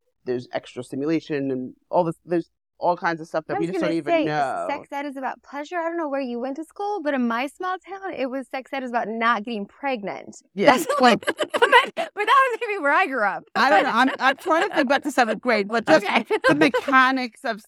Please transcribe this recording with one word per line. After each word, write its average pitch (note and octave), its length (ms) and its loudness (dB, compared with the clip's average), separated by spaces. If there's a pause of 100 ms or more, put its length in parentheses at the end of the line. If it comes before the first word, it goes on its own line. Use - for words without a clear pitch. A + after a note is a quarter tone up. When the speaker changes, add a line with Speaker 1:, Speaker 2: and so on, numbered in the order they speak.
(260)
Speaker 1:
there's B2 260 -4
extra B2+ 320 -8
stimulation C#3+ 680 -4
and B2+ 220 -6 (160)
all F3+ 140 2
this, E3 220 -4
there's E3 240 -4 (300)
all F3 180 -2
kinds E3+ 240 -4
of E3 60 -14
stuff D#3+ 200 -6
that - 80 -6
Speaker 2:
I - 40 -4
Speaker 1:
we E3 60 -2
Speaker 2:
was - 80 -6
Speaker 1:
just F4 80 -4
don't - 80 0
Speaker 2:
gonna E4 40 -2
Speaker 1:
even E4+ 180 -4
Speaker 2:
say, E4 140 2
Speaker 1:
know. B2+ 440 -2
Speaker 2:
sex - 220 -8
ed C#4+ 140 -8
is C#4 120 -10
about B3+ 260 -8
pleasure. D4 340 -10
I E4 120 -4
don't E4+ 80 -4
know D#4 120 -4
where C4+ 120 -4
you A#3+ 180 -6
went C4+ 180 -6
to D#4+ 80 -10
school, G4+ 360 -6
but D4 120 -2
in B3 140 0
my A#3+ 200 -2
small F#4 320 -8
town, G4 340 -12
it B3+ 160 -4
was C4 200 -8
sex C4 240 -10
ed C4 100 -6
is B3+ 80 -8
about A3+ 160 -2
not A3+ 360 0
getting G#3 220 -6
pregnant. G#3 760 -8 (120)
Speaker 1:
Yeah, G3 140 2
Speaker 2:
That's C#4 260 4
<laughs> C5+ 60 -2
Speaker 1:
like - 260 6
Speaker 2:
but - 120 -4
that, B4 580 4
but E5 200 -6
that B4 360 4
was A4+ 80 -4
gonna G#4+ 180 -4
be - 20 -6
where C#4+ 140 2
I F#4 140 2
grew C4 160 -2
up. F3+ 200 -2 (120)
Speaker 1:
I A#3+ 160 4
don't D4 120 6
know. C4 80 0
I'm, B3+ 280 4
I'm C4+ 180 2
trying E4+ 320 0
to - 60 -8
think C#4+ 140 2
back C#4 140 2
to D4 80 -4
seventh A3 300 0
grade, G#3+ 280 2
but A3+ 180 0
just D#4 180 6
Speaker 2:
Okay. A#3+ 200 0 (100)
<laughs> A4 120 0
Speaker 1:
the D4+ 80 6
mechanics C4 880 2
of A3+ 240 -4